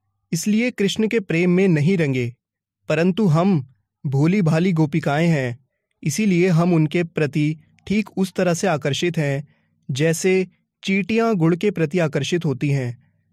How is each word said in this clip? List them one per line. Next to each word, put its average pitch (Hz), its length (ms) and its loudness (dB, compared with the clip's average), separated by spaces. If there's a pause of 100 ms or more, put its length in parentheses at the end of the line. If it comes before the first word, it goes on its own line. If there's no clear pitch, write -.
(320)
इसलिए 214 380 0
कृष्ण 208 380 -2
के 226 120 -2
प्रेम 175 300 0
में 190 180 4
नहीं 165 280 2
रंगे, 127 380 -2 (540)
परंतु 175 380 2
हम 165 480 2 (320)
भोली 156 360 2
भाली 165 300 2
गोपिकाएं 160 560 0
हैं, 131 300 -2 (440)
इसीलिए 180 460 0
हम 175 260 2
उनके 160 300 0
प्रति 156 520 -2 (300)
ठीक 208 300 -2
उस 190 160 -2
तरह 180 220 0
से 170 120 -2
आकर्षित 165 520 -2
हैं, 143 300 -4 (420)
जैसे 165 560 0 (360)
चींटियां 220 520 0
गुड़ 165 220 2
के 208 140 -2
प्रति 165 280 -2
आकर्षित 160 460 -2
होती 143 260 -2
हैं। 127 280 -4 (340)